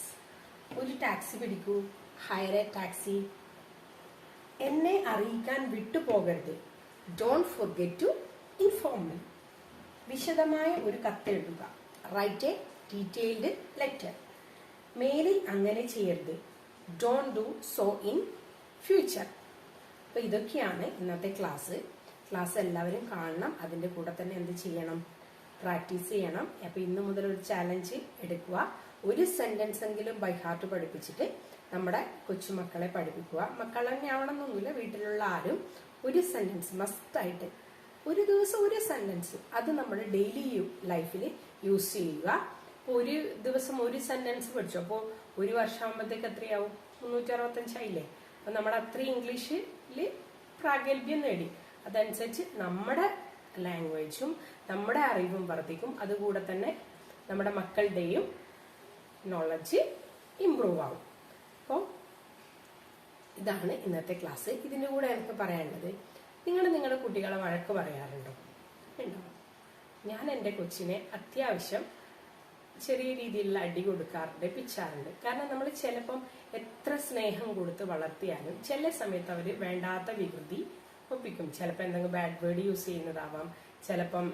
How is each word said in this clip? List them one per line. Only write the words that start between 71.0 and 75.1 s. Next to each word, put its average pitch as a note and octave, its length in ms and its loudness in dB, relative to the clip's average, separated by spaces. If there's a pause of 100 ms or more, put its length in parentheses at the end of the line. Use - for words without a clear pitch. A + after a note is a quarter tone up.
അത്യാവശ്യം G#3+ 720 0 (1000)
ചെറിയ B3+ 280 2
രീതിയിലുള്ള G#3 440 0
അടി F3 220 0
കൊടുക്കാറുണ്ട്, F3 760 -2
പിച്ചാറുണ്ട്. E3 560 -6 (140)